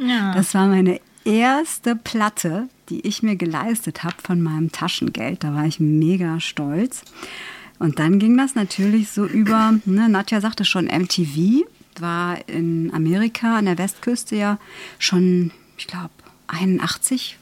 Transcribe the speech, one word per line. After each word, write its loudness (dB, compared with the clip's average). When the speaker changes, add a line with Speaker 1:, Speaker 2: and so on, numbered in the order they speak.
Speaker 1:
Ja. 0
Speaker 2:
Das 0
war 6
meine 4
erste 0
Platte, -2
die -8
ich -4
mir 2
geleistet -4
hab -6
von 2
meinem 0
Taschengeld. -4
Da -2
war 0
ich -2
mega 2
stolz. -4
Und -2
dann 4
ging 4
das 2
natürlich 0
so -2
über, 4
<clears throat> -8
ne, 2
Nadja 0
sagte -2
schon, 0
M 0
T 0
V 0
war -4
in -2
Amerika 0
an 0
der 0
Westküste -4
ja 0
schon, 2
ich -14
glaub, -12
einundachtzig -2